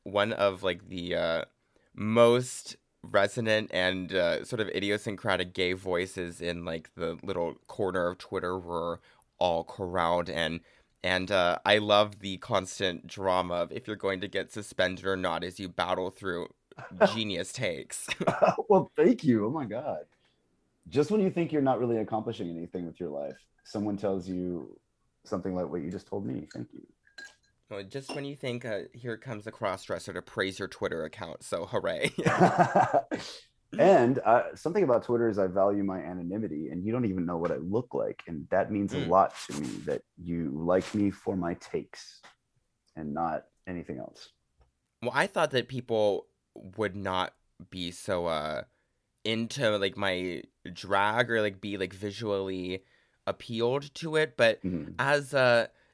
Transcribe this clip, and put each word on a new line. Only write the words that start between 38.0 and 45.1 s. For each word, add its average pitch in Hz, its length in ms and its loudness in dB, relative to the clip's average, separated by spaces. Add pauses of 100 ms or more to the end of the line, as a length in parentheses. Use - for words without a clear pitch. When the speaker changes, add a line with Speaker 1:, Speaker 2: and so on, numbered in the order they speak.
Speaker 2:
and 80 240 -10
that 95 220 2
means 101 220 0
a - 40 -2
Speaker 1:
Mm. 85 120 -2
Speaker 2:
lot 92 240 6 (140)
to 73 120 -8
me 73 80 -4 (180)
that - 160 -4 (160)
you 85 380 -4
like 87 400 0
me 101 160 2
for - 240 -6
my 87 200 -2
takes - 640 -12 (720)
and 76 180 -8
not 80 340 -4 (200)
anything 85 320 -8
else. - 300 -16 (720)
Speaker 1:
Well, 120 120 -4